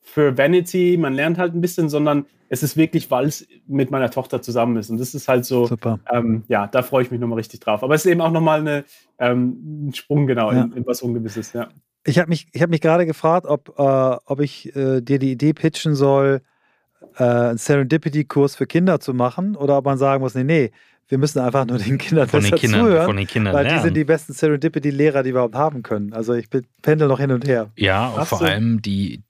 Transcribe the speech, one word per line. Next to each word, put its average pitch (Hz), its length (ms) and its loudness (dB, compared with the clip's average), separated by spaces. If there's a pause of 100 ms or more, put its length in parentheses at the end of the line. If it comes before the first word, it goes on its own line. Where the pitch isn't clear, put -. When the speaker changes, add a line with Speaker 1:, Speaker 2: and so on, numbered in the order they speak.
Speaker 1:
für 143 360 0
Vanity, 175 600 2
man 143 160 0
lernt 160 240 -2
halt 175 160 -2
ein 170 80 -2
bisschen, 170 280 -2
sondern 147 360 0 (220)
es 123 160 -4
ist 120 140 -4
wirklich, 160 340 0
weil 131 160 0
es - 180 -8 (220)
mit 135 240 -2
meiner 127 180 0
Tochter 127 320 -6
zusammen 120 360 -2
ist. 107 120 -8
Und 113 100 -4
das - 140 -8
ist - 140 -8
halt 127 180 0
so, 123 220 0
Speaker 2:
Super. 113 320 -4 (120)
Speaker 1:
ähm, 113 360 0
ja, 104 180 0
da 127 160 0
freue 127 220 0
ich 123 80 -6
mich 120 80 -6
nochmal 117 180 -4
richtig - 220 -10
drauf. 107 240 -2
Aber 139 100 2
es 156 120 0
ist 185 60 6
eben 170 100 2
auch 165 100 2
nochmal 156 300 2
eine, 147 240 -4 (340)
ähm, 123 680 -2
ein 127 40 -10
Sprung, 139 320 0
genau, 117 260 0
Speaker 2:
Ja. 123 120 4
Speaker 1:
in, 117 80 -2
in 120 160 -8
was 123 160 -4
Ungewisses, 113 500 -6
ja. 117 140 -8 (380)
Speaker 2:
Ich 151 120 2
hab 170 120 2
mich, 165 240 -4
ich 139 80 -2
hab 170 80 2
mich 165 120 0
gerade 170 240 4
gefragt, 160 400 0
ob, 143 320 -4
äh, 143 40 -2
ob 135 580 0
ich, - 360 -6
äh, 131 260 0
dir 135 180 0
die 135 120 0
Idee 147 220 0
pitchen 156 420 -2
soll, 139 460 2 (760)
äh, 127 60 0
einen 120 340 2
Serendipity-Kurs 143 960 0
für 131 120 -6
Kinder 175 320 2
zu 135 140 -6
machen 127 420 -2
oder 143 220 2
ob 135 80 -2
man 139 120 0
sagen 135 240 2
muss, 131 120 -4
„Nee, 127 120 -2
nee, 147 260 2 (380)
wir 135 80 0
müssen 147 220 0
einfach 127 260 0
nur 120 120 -4
den 113 200 -2
Kindern 143 320 0
Speaker 3:
Von 107 120 4
den 101 100 2
Speaker 2:
besser 170 60 4
Speaker 3:
Kindern, 113 280 2
Speaker 2:
zuhören, 175 200 4
Speaker 3:
von 104 120 -2
den 98 100 -4
Kindern 104 280 0
Speaker 2:
weil 113 100 2
die 131 60 2
Speaker 3:
lernen. 156 120 2
Speaker 2:
sind 165 120 2
die 151 100 0
besten 156 280 -2
Serendipity-Lehrer, 147 920 0
die 131 60 -2
wir - 100 -2
überhaupt 117 160 0
haben 139 280 -2
können.“ 104 300 -4
Also 113 200 -2
ich 120 160 -4
bin, 131 160 -2 (160)
pendel 156 280 2
noch 131 100 2
hin 135 120 0
und 127 140 -2
her. 117 300 0
Speaker 3:
Ja, 104 320 0
und 120 140 -6
Speaker 1:
Hast 165 80 -4
Speaker 3:
vor 107 120 -2
Speaker 1:
du - 40 0
Speaker 3:
allem 107 360 0
die 98 480 -4